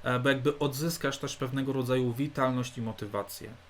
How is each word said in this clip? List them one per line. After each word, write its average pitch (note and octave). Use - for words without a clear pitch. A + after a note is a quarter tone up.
e, B2+
bo C3+
jakby C3+
odzyskasz C#3+
też -
pewnego C3+
rodzaju B2+
witalność C3
i A#2+
motywację. G#2+